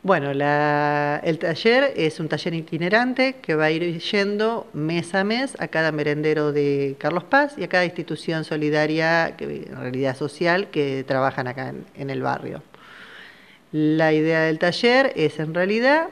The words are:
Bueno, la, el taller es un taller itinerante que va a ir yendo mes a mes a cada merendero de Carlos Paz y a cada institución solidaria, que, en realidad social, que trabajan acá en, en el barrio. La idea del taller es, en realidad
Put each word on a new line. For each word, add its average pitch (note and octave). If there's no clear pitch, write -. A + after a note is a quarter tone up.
Bueno, C#3+
la, D3
el D#3+
taller A#3
es D#3
un D#3
taller D#3
itinerante A#3
que D#3+
va D#3
a D#3
ir E3
yendo G#3
mes E3
a F#3+
mes A#3+
a E3
cada D#3+
merendero D3+
de C#3
Carlos F3
Paz C#4+
y G3
a E3+
cada F3+
institución D#3+
solidaria, D#3
que, C#3+
en -
realidad C3
social, E3+
que C#3
trabajan C3
acá C3
en, C3+
en C#3
el C3
barrio. C3
La D#3
idea D#3+
del D#3+
taller A#3+
es, -
en D#3+
realidad A#3+